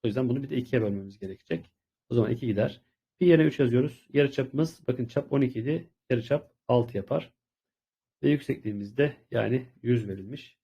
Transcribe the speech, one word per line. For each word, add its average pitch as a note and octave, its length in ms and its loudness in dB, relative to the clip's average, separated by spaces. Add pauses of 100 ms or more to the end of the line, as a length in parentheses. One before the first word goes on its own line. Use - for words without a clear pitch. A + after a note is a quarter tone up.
O - 20 0
yüzden B2 220 -2
bunu B2+ 140 -2
bir C3+ 80 -10
de - 60 -4
ikiye B2+ 260 0
bölmemiz G2 360 -6
gerekecek. - 520 -10 (380)
O A#2+ 60 -6
zaman A#2 160 2
iki A#2 160 -4
gider. A2 340 -2 (380)
Pi F3+ 60 2
yerine E3 200 8
üç D#3 160 0
yazıyoruz. B2+ 520 0
Yarıçapımız, C#3 760 0
bakın B2+ 180 -4
çap - 260 -4
on C#3 80 2
iki B2+ 180 0
idi. D3 320 -6 (200)
Yarıçap C3 440 -2 (140)
altı A#2 280 2
yapar. C#3 380 -6 (880)
Ve C#3+ 80 4
yüksekliğimiz G#2+ 680 -4
de C#3+ 200 0 (140)
yani A#2+ 360 -2 (160)
yüz A#2 260 0
verilmiş. G2 560 -14